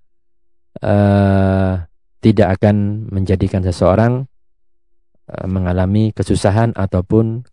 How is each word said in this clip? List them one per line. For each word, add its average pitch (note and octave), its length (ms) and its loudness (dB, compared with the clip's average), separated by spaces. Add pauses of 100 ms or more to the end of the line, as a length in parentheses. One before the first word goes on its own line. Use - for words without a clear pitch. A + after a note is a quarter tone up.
(800)
eh, G2 920 2 (500)
tidak G#2+ 240 4 (100)
akan G#2 560 0
menjadikan F#2+ 480 -2
seseorang, G2+ 640 0 (1040)
eh, - 160 -12
mengalami F#2 640 0
kesusahan G#2 640 0
ataupun A2 800 -2